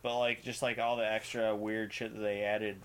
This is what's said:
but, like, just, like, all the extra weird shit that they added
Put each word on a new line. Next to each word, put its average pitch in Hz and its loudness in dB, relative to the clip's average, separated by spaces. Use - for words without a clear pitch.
but, 123 0
like, 120 2
just, 120 -6
like, 120 0
all 120 2
the 110 2
extra 110 0
weird 107 -2
shit 113 -6
that 107 -6
they 104 0
added 104 0